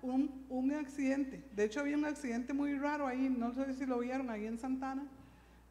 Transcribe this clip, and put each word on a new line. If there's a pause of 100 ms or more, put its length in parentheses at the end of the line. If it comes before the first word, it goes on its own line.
un,
un
accidente. (120)
De
hecho,
había
un
accidente
muy
raro
ahí,
no
sé
si
lo
vieron,
ahí
en
Santana, (680)